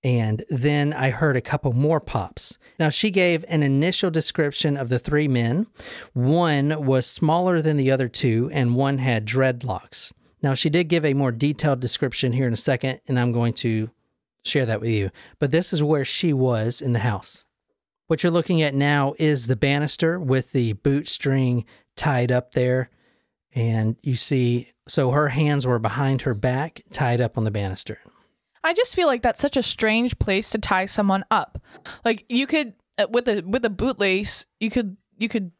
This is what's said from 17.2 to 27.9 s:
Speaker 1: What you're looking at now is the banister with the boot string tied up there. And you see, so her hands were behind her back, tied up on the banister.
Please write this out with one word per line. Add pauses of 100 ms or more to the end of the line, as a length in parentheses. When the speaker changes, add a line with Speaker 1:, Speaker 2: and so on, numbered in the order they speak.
Speaker 1:
What
you're
looking
at
now
is
the
banister
with
the
boot
string (280)
tied
up
there. (640)
And
you
see, (180)
so
her
hands
were
behind
her
back,
tied
up
on
the
banister. (680)